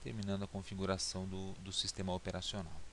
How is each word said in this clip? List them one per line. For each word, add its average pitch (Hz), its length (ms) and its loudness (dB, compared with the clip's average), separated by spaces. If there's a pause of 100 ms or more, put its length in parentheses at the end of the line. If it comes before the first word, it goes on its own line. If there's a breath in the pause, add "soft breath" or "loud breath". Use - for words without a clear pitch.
terminando 101 400 2
a 98 40 -2
configuração 95 800 0
do, 95 320 -2
do 95 120 -6
sistema 92 420 2
operacional. 92 680 0 (120)